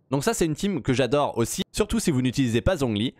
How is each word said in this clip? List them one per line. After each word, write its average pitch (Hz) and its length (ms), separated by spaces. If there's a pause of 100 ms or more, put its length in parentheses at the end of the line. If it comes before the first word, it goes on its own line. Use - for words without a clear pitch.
Donc 135 140
ça 233 100
c'est 202 120
une 156 100
team 185 260
que 135 100
j'adore 131 460
aussi, 117 240 (100)
surtout 220 280
si 196 100
vous 127 140
n'utilisez 123 380
pas 185 160
Zhongli. 117 420